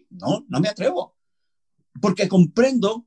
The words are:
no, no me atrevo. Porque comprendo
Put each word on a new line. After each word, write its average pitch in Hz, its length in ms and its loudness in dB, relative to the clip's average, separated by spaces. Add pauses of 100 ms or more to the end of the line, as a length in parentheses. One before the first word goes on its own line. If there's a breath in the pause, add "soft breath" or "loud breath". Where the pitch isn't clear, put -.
(100)
no, - 380 -4
no 131 100 -4
me 190 100 2
atrevo. 240 480 -4 (840)
Porque 196 260 0
comprendo 220 800 2